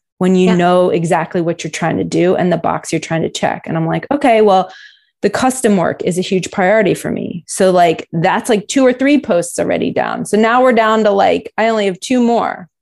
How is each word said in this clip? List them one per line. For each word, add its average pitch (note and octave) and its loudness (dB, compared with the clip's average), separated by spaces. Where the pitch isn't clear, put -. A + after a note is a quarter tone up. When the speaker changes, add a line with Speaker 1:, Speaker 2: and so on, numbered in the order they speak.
Speaker 1:
when F#3 2
you F#3 4
Speaker 2:
Yeah. F3+ 2
Speaker 1:
know F3+ 2
exactly E3+ 0
what E3 -4
you're E3 -8
trying E3+ -4
to F#3+ -2
do E3 0
and F3+ 0
the E3 2
box - -4
you're D#3+ -2
trying E3 -4
to D#3+ -4
check. - -4
And D#3+ -4
I'm E3 -2
like, E3 -4
"Okay, B3+ 2
well, F#3 2
the G#3 0
custom B3+ 0
work - -2
is F3+ -2
a F#3 -2
huge F#3 -4
priority F#3+ 2
for - -6
me." - -8
So, F#3+ 0
like, F3 2
that's, E3+ -2
like, A3 -2
two C4+ 2
or B3 4
three C4+ 2
posts F3 -2
already E3+ -2
down. - -4
So G#3 -2
now A3+ 2
we're B3+ 4
down A3 2
to, G#3 2
like, G3 0
I A3 0
only A3 0
have F#3 -4
two B3+ 0
more. A3+ -2